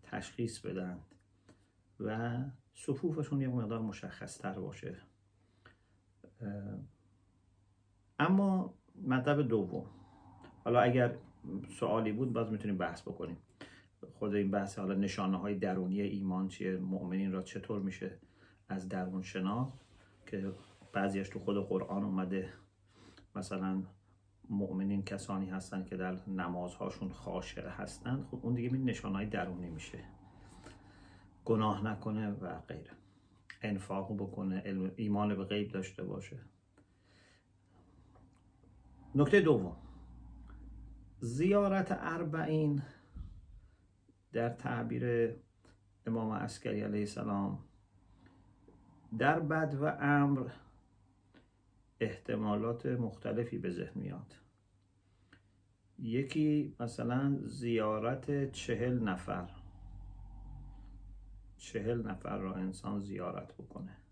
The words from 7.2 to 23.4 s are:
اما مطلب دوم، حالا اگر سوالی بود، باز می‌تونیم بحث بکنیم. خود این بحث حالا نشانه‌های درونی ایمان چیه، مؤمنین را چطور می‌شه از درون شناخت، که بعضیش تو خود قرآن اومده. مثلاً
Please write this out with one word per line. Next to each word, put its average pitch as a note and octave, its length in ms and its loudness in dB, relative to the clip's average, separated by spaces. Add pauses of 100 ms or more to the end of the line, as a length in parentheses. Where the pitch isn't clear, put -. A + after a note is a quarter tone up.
اما F#3+ 540 6 (300)
مطلب C3 380 4
دوم، A2 440 2 (760)
حالا A#2+ 180 8
اگر B2 360 6 (600)
سوالی G#2+ 320 4
بود، A#2 220 0
باز A2 180 2
می‌تونیم G#2 260 0
بحث E2+ 240 -2
بکنیم. - 360 -6 (760)
خود G#2 220 0
این G2 160 4
بحث G2+ 280 0
حالا G2 140 0
نشانه‌های F#2+ 600 2
درونی F#2+ 460 0
ایمان F#2+ 460 0
چیه، F#2+ 300 -2
مؤمنین F#2 540 -2
را F#2 100 -2
چطور G2+ 400 -6
می‌شه F#2+ 380 -6 (480)
از F#2 220 -4
درون F#2 320 -2
شناخت، G2 580 -2 (460)
که G2 280 -4 (400)
بعضیش G2 360 0
تو G2+ 100 -8
خود G2+ 280 0
قرآن G2 360 0
اومده. F#2 500 0 (840)
مثلاً F#2+ 480 0 (680)